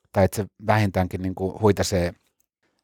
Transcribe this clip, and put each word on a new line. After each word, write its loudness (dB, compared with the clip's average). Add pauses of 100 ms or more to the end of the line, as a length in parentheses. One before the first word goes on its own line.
(120)
tai 4
että 0
se -4 (200)
vähintäänkin 0
niinku -6
huitasee 2 (680)